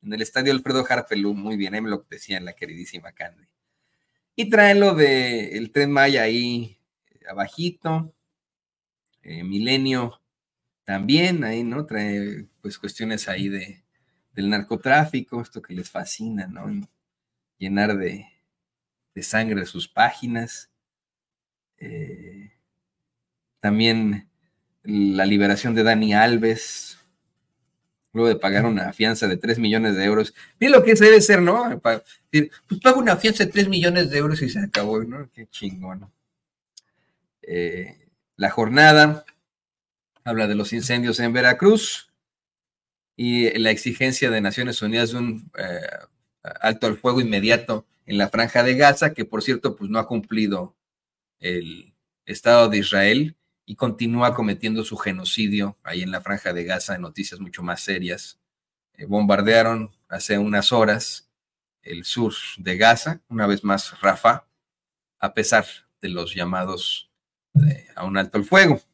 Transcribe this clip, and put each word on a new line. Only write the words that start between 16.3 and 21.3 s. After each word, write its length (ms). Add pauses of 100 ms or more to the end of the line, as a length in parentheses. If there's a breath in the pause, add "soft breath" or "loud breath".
¿no? 260
Y 160 (680)
llenar 400
de, 280 (880)
de 80
sangre 440
sus 200
páginas. 840 (1080)